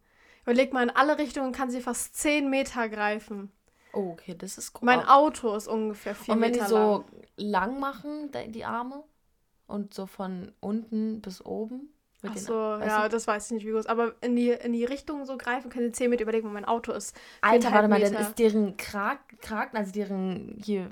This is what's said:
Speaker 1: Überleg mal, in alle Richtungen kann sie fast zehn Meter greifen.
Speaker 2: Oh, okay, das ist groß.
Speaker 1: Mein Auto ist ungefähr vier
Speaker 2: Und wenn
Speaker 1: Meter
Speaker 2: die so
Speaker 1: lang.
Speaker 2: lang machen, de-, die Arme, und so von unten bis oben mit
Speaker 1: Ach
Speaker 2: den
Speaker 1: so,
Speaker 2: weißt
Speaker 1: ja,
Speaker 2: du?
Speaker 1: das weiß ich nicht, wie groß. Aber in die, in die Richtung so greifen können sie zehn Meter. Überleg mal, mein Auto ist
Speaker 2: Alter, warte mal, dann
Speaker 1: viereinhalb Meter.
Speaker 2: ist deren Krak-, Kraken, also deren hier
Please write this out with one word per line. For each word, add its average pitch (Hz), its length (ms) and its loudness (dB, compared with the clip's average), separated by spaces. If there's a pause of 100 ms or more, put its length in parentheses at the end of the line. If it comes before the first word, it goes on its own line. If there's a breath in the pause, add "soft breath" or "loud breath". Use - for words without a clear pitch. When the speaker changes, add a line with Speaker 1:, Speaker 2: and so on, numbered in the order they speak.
(440 soft breath)
Speaker 1:
Überleg 262 280 4
mal, 254 120 2
in 240 60 2
alle 294 280 4
Richtungen 269 340 -2
kann 254 180 -4
sie 247 120 -4
fast - 340 -6
zehn 294 340 2
Meter 269 380 0
greifen. 208 640 -4 (420 soft breath)
Speaker 2:
Oh, 185 180 -2
okay, 170 260 -14
das 190 200 -12
ist - 160 -12
groß. - 120 -8
Speaker 1:
Mein 247 220 4
Auto 269 480 6
ist 214 120 -6
ungefähr 214 460 -4
vier 214 220 0
Speaker 2:
Und 226 60 4
wenn 233 100 4
Speaker 1:
Meter 240 140 2
Speaker 2:
die 202 40 -2
so 214 360 4 (300)
Speaker 1:
lang. - 20 -16
Speaker 2:
lang 208 420 0
machen, 294 520 -8
de-, 240 160 -8
die 226 160 -12
Arme, 254 400 -6 (640)
und 202 280 -8
so 196 120 -10
von 190 540 -10
unten 220 600 -4
bis 185 220 -14
oben 233 460 -8 (320)
mit 202 100 -10
Speaker 1:
Ach 214 40 -10
Speaker 2:
den 190 80 -10
Speaker 1:
so, 233 100 -4
Speaker 2:
weißt 214 340 -2
Speaker 1:
ja, 214 160 2
Speaker 2:
du? 214 60 0
Speaker 1:
das 226 180 -2
weiß 208 200 -2
ich - 60 -14
nicht, 208 120 -6
wie 220 60 -6
groß. 220 160 -2
Aber 226 340 0
in 247 140 0
die, 240 160 4
in 240 220 -2
die 233 120 0
Richtung 277 400 -6
so 262 120 -8
greifen 247 320 -6
können 240 180 -2
sie 220 60 -4
zehn 247 180 0
Meter. 233 120 2
Überleg 220 200 0
mal, 214 80 -8
mein 208 140 -10
Auto 233 260 -2
ist - 240 -8 (260 loud breath)
Speaker 2:
Alter, 226 300 6
warte 208 160 8
mal, 208 120 6
dann 202 120 6
Speaker 1:
viereinhalb - 20 -2
Meter. 214 160 0
Speaker 2:
ist 220 100 -4
deren 214 380 4
Krak-, 214 640 -6
Kraken, 226 360 -6
also 196 140 -2
deren 190 720 -4
hier 196 280 -2